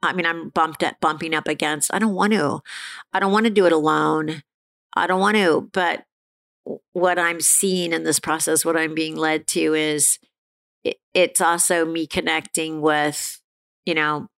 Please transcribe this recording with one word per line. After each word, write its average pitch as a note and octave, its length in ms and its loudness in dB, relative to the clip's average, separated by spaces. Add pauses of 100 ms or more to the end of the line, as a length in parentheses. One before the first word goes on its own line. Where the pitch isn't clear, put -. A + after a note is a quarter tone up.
I E3 120 -2
mean, F3+ 120 -2
I'm E3 240 -4
bumped D#3+ 340 -2
up, C#3+ 160 -2
bumping D#3+ 360 -2
up D3+ 120 -4
against, D3+ 460 -2
I G3 60 0
don't G#3+ 160 0
want G3+ 180 2
to. D3 280 0 (520)
I F#3+ 60 0
don't G3 120 2
want G#3 140 4
to A#3 60 2
do G3 160 4
it E3+ 40 6
alone. D#3 720 2 (540)
I F#3 100 2
don't F#3 140 2
want G#3 180 2
to. F3 360 2
But F3 320 -2 (600)
w-, C#3+ 140 -10 (140)
what F3+ 260 2
I'm E3+ 200 0
seeing F3+ 540 0
in E3 100 -2
this D#3 160 0
process, D#3 460 -2
what E3 120 0
I'm D#3 180 -2
being D#3+ 200 -4
led D#3 340 -2
to D#3 260 0
is D3+ 420 0 (680)
it, - 140 -6 (160)
it's E3+ 260 2
also E3+ 460 2
me E3 220 -4
connecting D#3+ 720 -4
with, D3+ 580 0 (460)
you F3 80 -2
know, D3+ 340 -2 (100)